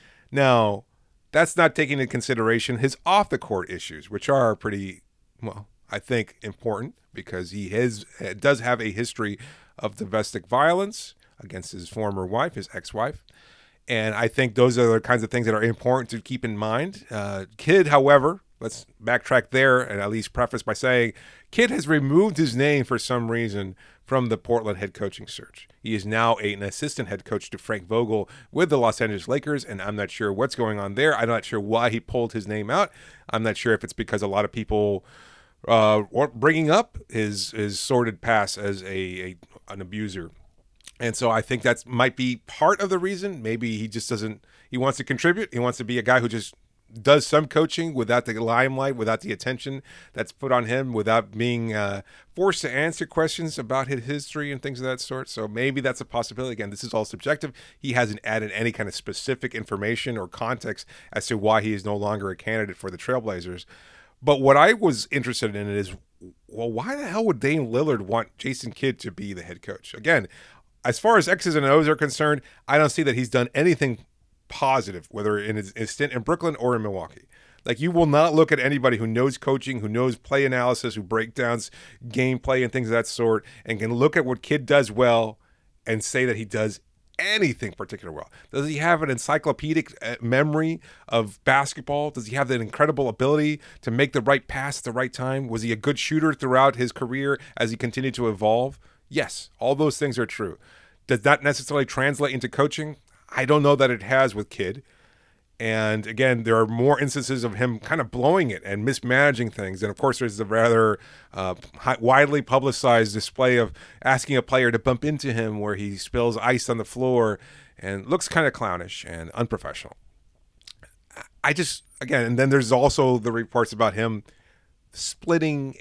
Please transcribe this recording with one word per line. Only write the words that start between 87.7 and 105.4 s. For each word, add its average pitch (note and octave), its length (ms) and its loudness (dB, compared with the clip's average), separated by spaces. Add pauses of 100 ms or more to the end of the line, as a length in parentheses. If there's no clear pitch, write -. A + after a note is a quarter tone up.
particular F2+ 420 -12
well. D2+ 160 -14 (220)
Does C#3+ 160 -2
he D3+ 100 -6
have D#3+ 240 2
an D3+ 80 -2
encyclopedic, D3+ 920 -2
uh, A#2 180 -6
memory D3+ 580 2 (280)
of A2 380 -2
basketball? C#3+ 640 0
Does A#2+ 160 -10
he A2+ 80 -8
have C#3 140 0
that B2+ 120 0
incredible C3+ 480 2
ability D3 500 2 (220)
to - 80 -6
make B2+ 240 0
the C3+ 80 0
right C3 260 2
pass C3+ 300 -6
at - 60 -14
the B2 80 -8
right B2+ 200 -2
time? C3 360 -4
Was A2+ 160 -4
he A#2 80 -2
a A2+ 40 0
good B2+ 220 -2
shooter D#3 340 0
throughout C3 440 4
his A#2+ 160 -2
career C3+ 480 -4 (180)
as A#2 140 -2
he A2+ 60 -6
continued B2+ 380 -4
to A#2+ 140 0
evolve? A2 480 0 (320)
Yes, - 400 -6 (100)
all B2+ 140 2
those D3 240 2
things C3 220 -2
are A#2 80 2
true. G2 320 -8 (480)
Does B2 140 2
that C#3+ 200 4
necessarily C#3+ 440 0
translate C#3 480 0
into B2+ 160 -4
coaching? D3 480 -2 (400)
I C3 60 0
don't D3 180 4
know C#3+ 140 8
that C3 160 4
it G#2+ 120 -4
has C3 300 2
with G#2 160 -6
Kidd. G#2 320 -6 (800)